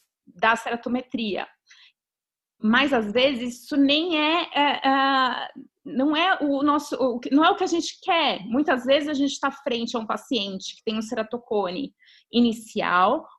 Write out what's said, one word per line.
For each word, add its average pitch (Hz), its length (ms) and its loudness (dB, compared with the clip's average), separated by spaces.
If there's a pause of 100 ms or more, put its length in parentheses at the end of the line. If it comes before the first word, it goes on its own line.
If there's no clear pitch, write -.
(260)
da 226 300 2
ceratometria. 233 920 -4 (1200)
Mas, 262 300 2
às 214 180 0
vezes, 247 520 -2
isso 302 120 -8
nem 302 420 2
é, 320 380 0
é, 277 320 0
é, 269 640 0 (340)
não 269 320 -2
é 349 260 2
o 277 220 0
nosso, 294 320 0
o 247 240 -2
que, 277 100 -8
não 294 140 6
é 349 60 6
o - 80 2
que 370 80 -4
a - 20 0
gente 330 340 -4
quer. 311 440 0
Muitas 247 400 0
vezes 285 240 2
a 302 40 -2
gente 277 240 0
tá 277 140 -2
frente 233 460 -6
a - 20 -4
um 214 80 -8
paciente 202 680 -6
que - 80 -20
tem 220 120 -4
um 220 40 -4
ceratocone 214 920 -4 (380)
inicial, 214 960 2 (120)